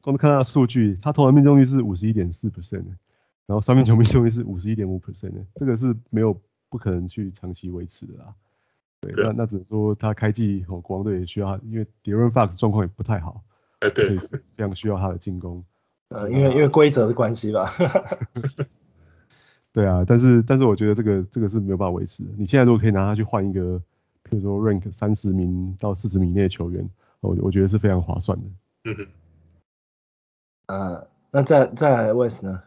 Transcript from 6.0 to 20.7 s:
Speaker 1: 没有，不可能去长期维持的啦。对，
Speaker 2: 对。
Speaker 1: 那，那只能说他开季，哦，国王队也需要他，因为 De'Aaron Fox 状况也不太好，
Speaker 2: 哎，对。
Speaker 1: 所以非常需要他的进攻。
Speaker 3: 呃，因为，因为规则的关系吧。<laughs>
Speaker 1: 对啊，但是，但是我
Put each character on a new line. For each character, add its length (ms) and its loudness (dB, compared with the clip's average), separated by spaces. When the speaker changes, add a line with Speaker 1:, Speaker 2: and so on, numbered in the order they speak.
Speaker 1:
没 100 -2
有， 220 0
不 100 -10
可 120 -4
能 160 -4
去 240 -10
长 240 -14
期 160 -14
维 160 -12
持 200 -18
的 120 -20
啦。 160 -20
对， 120 -12
Speaker 2:
对。 120 -2
Speaker 1:
那， 120 -2
那 100 -2
只 80 -8
能 100 -8
说 300 -2
他 180 -4
开 200 -2
季， 340 -4
哦， 140 -10
国 160 -10
王 80 -6
队 160 -4
也 60 -8
需 120 -10
要 180 -4
他， 80 -12
因 140 -8
为 80 -6
De'Aaron 300 0
Fox 260 2
状 140 2
况 100 2
也 140 -2
不 80 -10
太 160 -4
好， 240 -12
Speaker 2:
哎， 120 0
对。 160 2
Speaker 1:
所 100 0
以 20 -4
非 80 -4
常 100 -6
需 140 -6
要 100 -2
他 80 -2
的 100 -4
进 220 -10
攻。 260 -12
Speaker 3:
呃， 200 -8
因 140 2
为， 80 4
因 60 0
为 100 6
规 240 6
则 160 2
的 80 0
关 180 0
系 200 -6
吧。 200 -2
<laughs> 1120 -20
Speaker 1:
对 140 2
啊， 180 2
但 140 4
是， 240 6
但 160 2
是 60 4
我 100 4